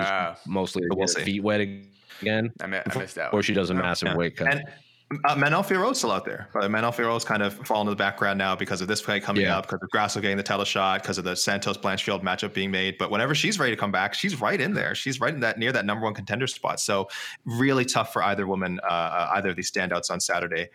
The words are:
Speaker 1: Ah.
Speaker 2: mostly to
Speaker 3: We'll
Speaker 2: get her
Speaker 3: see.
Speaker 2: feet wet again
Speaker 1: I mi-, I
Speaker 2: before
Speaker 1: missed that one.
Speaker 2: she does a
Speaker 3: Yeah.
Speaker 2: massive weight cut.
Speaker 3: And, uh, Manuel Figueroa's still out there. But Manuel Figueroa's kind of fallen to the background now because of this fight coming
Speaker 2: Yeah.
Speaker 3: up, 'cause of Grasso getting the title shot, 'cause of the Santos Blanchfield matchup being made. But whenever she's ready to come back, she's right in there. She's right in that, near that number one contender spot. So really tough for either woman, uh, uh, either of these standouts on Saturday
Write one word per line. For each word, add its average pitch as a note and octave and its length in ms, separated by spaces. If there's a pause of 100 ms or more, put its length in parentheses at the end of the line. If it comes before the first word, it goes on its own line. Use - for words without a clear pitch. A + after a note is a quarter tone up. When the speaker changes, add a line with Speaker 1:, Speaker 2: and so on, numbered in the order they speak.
Speaker 1:
Ah. F#2 400
Speaker 2:
mostly F#2 380
to F2 80
Speaker 3:
We'll F#2+ 160
Speaker 2:
get F2 80
her E2 60
Speaker 3:
see. D#2 40
Speaker 2:
feet G2 180
wet G#2 180
again G#2 920 (100)
Speaker 1:
I F#2 60
mi-, F#2+ 100
I - 60
Speaker 2:
before - 180
Speaker 1:
missed F#2 140
that E2 180
one. G#2 80
Speaker 2:
she G#2 140
does F#2 160
a - 20
Speaker 3:
Yeah. F#2 80
Speaker 2:
massive F2+ 340
weight E2+ 220
cut. C3+ 160
Speaker 3:
And, C#3+ 100 (640)
uh, C#3+ 80
Manuel D3 280
Figueroa's G3 340
still A#2 140
out F#2+ 120
there. G2 300
But G2+ 160
Manuel A2 220
Figueroa's A#2 340
kind G#2+ 160
of G2+ 140 (100)
fallen G#2 220
to - 20
the G2+ 60
background G2 420
now F#2+ 180
because F#2+ 240
of F#2 80
this G#2 140
fight G2+ 220
coming G2+ 180
Speaker 2:
Yeah. F#2+ 160
Speaker 3:
up, F#2+ 80
'cause F#2 160
of F#2 80
Grasso G#2 320
getting G2 160
the G2 60
title G2+ 220
shot, F#2+ 380
'cause F#2+ 140
of F2+ 60
the F2+ 120
Santos G2+ 440
Blanchfield G2 420
matchup F#2 320
being F#2+ 160
made. C3+ 300
But F2+ 100
whenever A#2 240
she's E3+ 240
ready C3+ 140
to G#2+ 40
come G2+ 160
back, G2 220
she's F#3 260
right C3 220
in F#3+ 140
there. - 180
She's C3 260
right C#3 140
in D3 60
that, A2+ 180
near A2+ 140
that A2+ 120
number G#2+ 220
one G#2+ 80
contender G#2 320
spot. - 340
So G2 300 (340)
really B2+ 420
tough A#2+ 280
for A2 80
either G2 240
woman, F#2 380
uh, - 40
uh, E2+ 460
either G2 160
of F2 60
these F2+ 160
standouts F2+ 400
on F2+ 80
Saturday F2 560